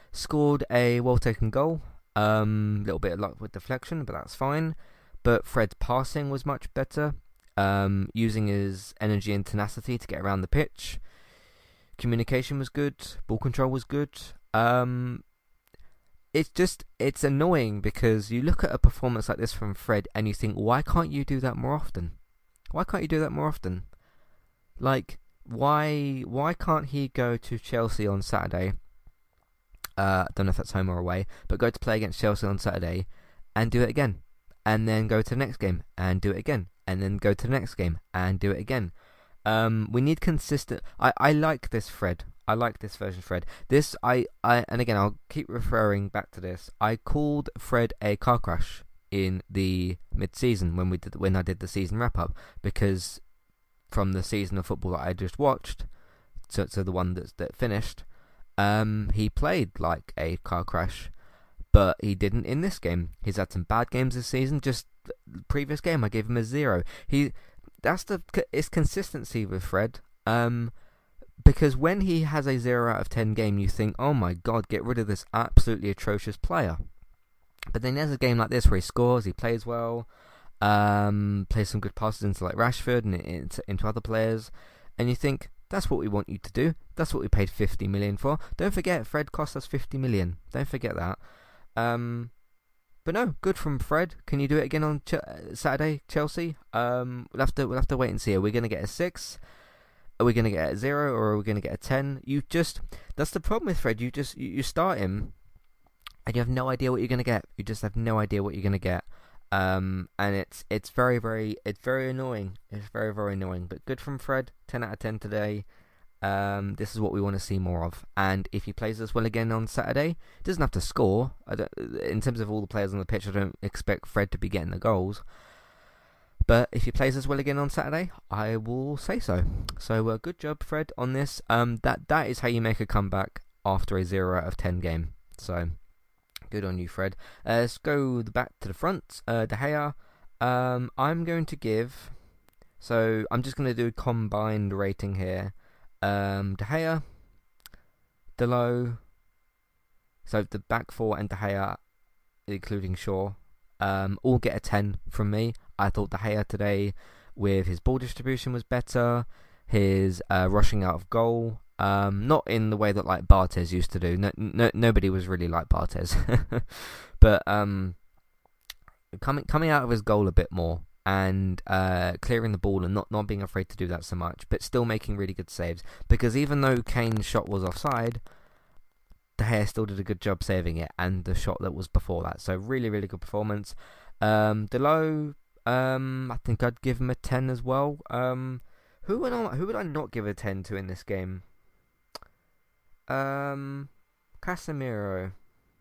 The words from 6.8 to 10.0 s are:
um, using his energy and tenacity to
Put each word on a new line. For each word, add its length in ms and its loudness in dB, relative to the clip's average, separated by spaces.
um, 560 2
using 340 0
his 540 -2
energy 320 0
and 120 -2
tenacity 520 -4
to 100 -10